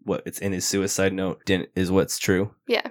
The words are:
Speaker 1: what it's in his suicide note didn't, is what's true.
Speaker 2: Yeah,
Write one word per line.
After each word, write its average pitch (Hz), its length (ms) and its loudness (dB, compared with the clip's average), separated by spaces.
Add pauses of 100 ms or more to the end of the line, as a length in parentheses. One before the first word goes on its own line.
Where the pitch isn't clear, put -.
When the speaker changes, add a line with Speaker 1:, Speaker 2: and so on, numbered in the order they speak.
Speaker 1:
what - 240 -4
it's 87 140 -10
in 98 120 -2
his 92 140 -4
suicide 95 460 0
note 95 340 -4
didn't, 92 280 0
is 92 160 0
what's 95 280 2
true. 98 360 2 (120)
Speaker 2:
Yeah, - 240 2